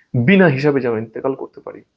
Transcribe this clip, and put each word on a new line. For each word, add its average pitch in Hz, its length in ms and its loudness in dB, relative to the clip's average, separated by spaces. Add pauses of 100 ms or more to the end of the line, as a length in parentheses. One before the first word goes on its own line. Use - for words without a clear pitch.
(140)
বিনা 175 320 4
হিসাবে 139 340 0
যেন 120 180 -4
ইন্তেকাল 123 360 -6
করতে - 260 -14
পারি, 101 220 -18 (140)